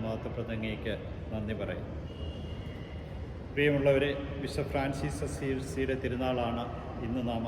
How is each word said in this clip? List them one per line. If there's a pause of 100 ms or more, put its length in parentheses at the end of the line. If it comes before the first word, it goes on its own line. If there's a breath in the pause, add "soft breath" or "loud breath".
മഹത്വപ്പെടുന്ന
അങ്ങേക്ക് (380)
നന്ദി
പറയുന്നു. (1600)
പ്രിയമുള്ളവരെ, (340)
വിശുദ്ധ
ഫ്രാൻസിസ്
അസീസിയുടെ
തിരുനാളാണ് (440)
ഇന്ന്
നാം